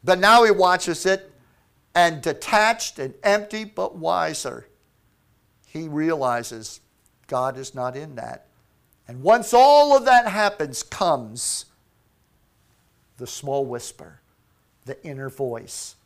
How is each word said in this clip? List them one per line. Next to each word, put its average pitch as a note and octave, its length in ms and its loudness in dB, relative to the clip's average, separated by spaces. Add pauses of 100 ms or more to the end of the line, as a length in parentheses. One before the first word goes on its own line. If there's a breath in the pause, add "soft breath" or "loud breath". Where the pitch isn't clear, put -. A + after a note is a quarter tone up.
But F3+ 160 2
now A3+ 240 8
he G#3+ 80 4
watches F3+ 540 0
it, F#3+ 260 -2 (640)
and E3+ 260 2
detached G#3+ 800 -2
and C3+ 140 -8 (100)
empty G#3 400 -2
but G3 320 -8
wiser, D#3+ 720 -6 (1000)
he D#3+ 220 -12
realizes B2+ 960 -4 (460)
God C3 300 -4
is C3 160 -16
not B2+ 220 -8
in D3 200 -14
that. - 320 -14 (600)
And B2+ 160 -16
once A3 300 2
all C#4+ 420 8
of B3+ 100 4
that A#3+ 220 6
happens, G3+ 560 -4
comes B2 800 -4 (1500)
the A#2+ 100 -14
small C#3 380 -6
whisper, A#2 540 -14 (680)
the C3+ 200 -16
inner C3+ 240 -12
voice B2+ 680 -10 (100)